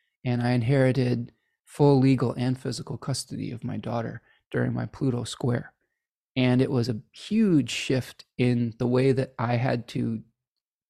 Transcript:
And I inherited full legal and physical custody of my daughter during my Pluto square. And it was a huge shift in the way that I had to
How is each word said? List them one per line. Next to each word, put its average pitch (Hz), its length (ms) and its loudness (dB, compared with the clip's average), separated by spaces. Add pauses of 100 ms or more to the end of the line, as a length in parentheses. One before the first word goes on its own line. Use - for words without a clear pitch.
(240)
And 123 180 -2
I 120 100 0
inherited 123 840 2 (320)
full 143 340 4
legal 127 340 4
and 127 240 -2
physical - 400 -8
custody - 540 -8
of 110 140 -10
my 101 100 -8
daughter 113 460 -8 (280)
during 123 240 -2
my 120 120 -4
Pluto 120 400 -4
square. - 480 -4 (640)
And 127 240 4
it 131 100 0
was 120 160 0
a 107 140 -6 (100)
huge 185 580 2
shift - 540 -4 (140)
in 120 400 0
the 123 100 -2
way 127 240 4
that 127 260 -2
I 120 180 0
had 120 340 -2
to 117 320 -4 (680)